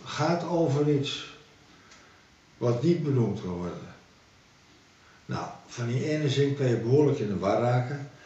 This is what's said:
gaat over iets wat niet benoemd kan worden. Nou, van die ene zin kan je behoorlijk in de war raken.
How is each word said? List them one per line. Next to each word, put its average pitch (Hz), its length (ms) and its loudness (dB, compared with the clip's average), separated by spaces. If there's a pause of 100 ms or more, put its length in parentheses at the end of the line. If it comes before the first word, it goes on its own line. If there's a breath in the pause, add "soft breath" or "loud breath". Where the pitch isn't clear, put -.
gaat 165 440 -2
over 151 420 2
iets - 420 -2 (1200 loud breath)
wat 120 260 0
niet 165 200 2
benoemd 120 400 0
kan 90 100 -6
worden. 87 420 -8 (1300 soft breath)
Nou, - 200 -6 (200)
van 120 200 -8
die 131 240 -2
ene 151 200 0
zin 139 260 2
kan 135 100 0
je 117 100 4
behoorlijk 127 420 4
in 104 100 -2
de 95 100 -2
war 98 220 2
raken. 123 500 -2 (160 loud breath)